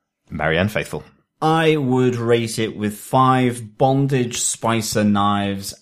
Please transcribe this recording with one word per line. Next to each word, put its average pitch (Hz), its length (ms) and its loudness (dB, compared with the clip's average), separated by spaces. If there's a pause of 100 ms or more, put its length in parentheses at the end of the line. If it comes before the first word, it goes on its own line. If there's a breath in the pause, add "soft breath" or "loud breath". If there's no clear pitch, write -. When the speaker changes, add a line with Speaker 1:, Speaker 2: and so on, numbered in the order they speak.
(300)
Speaker 1:
Marianne 80 380 0
Faithfull? 78 380 -6 (360)
Speaker 2:
I 160 360 2
would 127 400 0
rate 117 420 0
it 110 160 -4
with 104 220 -4
five 127 800 0
bondage 135 640 0
spicer 113 640 -2
knives 101 760 0